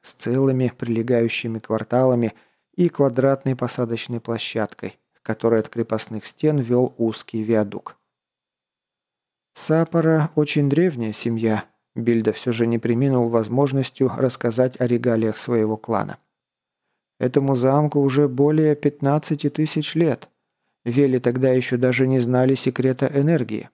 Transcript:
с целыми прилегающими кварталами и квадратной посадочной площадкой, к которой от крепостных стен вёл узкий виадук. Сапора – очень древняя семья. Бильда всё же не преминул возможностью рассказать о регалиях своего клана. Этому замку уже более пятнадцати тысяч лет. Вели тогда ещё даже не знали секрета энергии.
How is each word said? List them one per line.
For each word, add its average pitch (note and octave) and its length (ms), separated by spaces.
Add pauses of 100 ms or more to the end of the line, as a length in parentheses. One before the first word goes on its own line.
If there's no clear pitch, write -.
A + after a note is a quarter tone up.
с - 100
целыми C3 640
прилегающими A#2 800
кварталами A#2 720 (440)
и F3 120
квадратной C3+ 680
посадочной A#2 640
площадкой, - 800 (260)
к - 20
которой A2+ 340
от G#2+ 100
крепостных A2 560
стен D3+ 320
вёл B2 400
узкий A2 440
виадук. G#2 540 (1600)
Сапора – D#3+ 800
очень D3 340
древняя C3+ 440
семья. A2 520 (300)
Бильда A2+ 400
всё - 180
же A#2 140
не A#2 120
преминул A#2+ 520
возможностью C3 880
рассказать B2+ 600
о B2 80
регалиях A#2 520
своего A2 400
клана. G#2 400 (1000)
Этому C3+ 360
замку C#3+ 460
уже C#3 280
более D3+ 480
пятнадцати D3 720
тысяч D3+ 460
лет. D#3 340 (560)
Вели B2+ 360
тогда B2+ 300
ещё B2+ 280
даже B2+ 280
не C3 140
знали B2+ 340
секрета C3 520
энергии. C#3 680